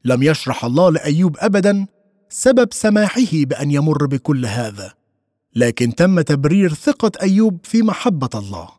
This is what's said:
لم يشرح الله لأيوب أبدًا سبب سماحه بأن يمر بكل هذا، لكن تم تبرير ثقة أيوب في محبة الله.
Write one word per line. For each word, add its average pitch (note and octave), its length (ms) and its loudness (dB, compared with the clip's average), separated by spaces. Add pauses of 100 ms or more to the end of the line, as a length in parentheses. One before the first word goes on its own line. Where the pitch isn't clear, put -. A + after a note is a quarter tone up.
لم B2 180 2
يشرح C#3+ 420 0
الله D#3+ 260 2
لأيوب D#3 480 0
أبدًا G3+ 480 0 (420)
سبب B3 440 2
سماحه G#3+ 500 0 (100)
بأن C#3+ 380 -2
يمر C#3+ 360 2
بكل C3 400 -2
هذا، G#2 480 -8 (600)
لكن A#2+ 400 0
تم F3+ 260 2
تبرير D3+ 540 2
ثقة - 380 -2 (100)
أيوب G3 400 2
في A3+ 200 0
محبة F3+ 520 -2
الله. G2+ 340 -12 (100)